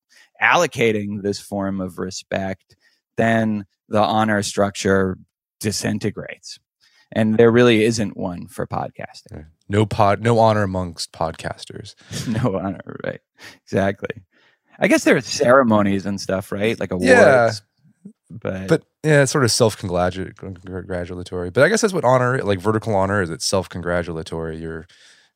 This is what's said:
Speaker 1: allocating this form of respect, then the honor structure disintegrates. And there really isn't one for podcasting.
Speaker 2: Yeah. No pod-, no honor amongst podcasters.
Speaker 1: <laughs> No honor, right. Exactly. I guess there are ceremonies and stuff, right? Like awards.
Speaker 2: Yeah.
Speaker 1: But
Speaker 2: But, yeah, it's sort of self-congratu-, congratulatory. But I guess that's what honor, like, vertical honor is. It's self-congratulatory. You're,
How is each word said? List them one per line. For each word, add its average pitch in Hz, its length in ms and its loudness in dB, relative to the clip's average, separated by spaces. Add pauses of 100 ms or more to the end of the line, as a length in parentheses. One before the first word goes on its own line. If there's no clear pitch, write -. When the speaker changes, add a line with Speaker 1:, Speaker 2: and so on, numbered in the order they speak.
(420)
Speaker 1:
allocating 110 800 0
this 101 180 -4
form 98 420 -6
of 87 160 -8
respect, 95 800 -8 (420)
then 110 480 0 (240)
the 107 120 2
honor 107 420 2
structure 95 760 0 (420)
disintegrates. 107 1000 -6 (520)
And 110 260 0
there 117 140 8
really 117 340 6
isn't 113 320 -2
one 90 300 -8
for - 200 -10
podcasting. - 640 -10
Speaker 2:
Yeah. 80 120 -16 (240)
No 104 180 2
pod-, 101 360 2
no 117 160 4
honor 107 260 4
amongst 92 480 -6
podcasters. - 840 -10 (320)
Speaker 1:
<laughs> 107 160 -2
No 95 140 0
honor, - 460 -8
right. - 180 -8 (420)
Exactly. 101 580 -4 (580)
I 185 80 2
guess 302 180 2
there 269 100 6
are 139 60 0
ceremonies 107 840 4
and 98 140 -6
stuff, - 320 -6
right? 104 280 -2
Like 85 120 -6
awards. 92 180 -2
Speaker 2:
Yeah. 139 420 6 (800)
Speaker 1:
But 95 380 -10
Speaker 2:
But, 160 160 2 (200)
yeah, 151 180 4
it's 131 100 2
sort 143 120 2
of 113 80 2
self-congratu-, 90 840 -2
congratulatory. 90 1160 -10
But 131 120 4
I 170 60 6
guess 220 120 0
that's 202 120 0
what 170 100 -4
honor, 123 400 2
like, 98 160 0
vertical 110 360 -2
honor 95 260 0
is. 85 80 -2
It's 80 160 -8
self-congratulatory. 85 1120 -4
You're, 80 300 -12 (480)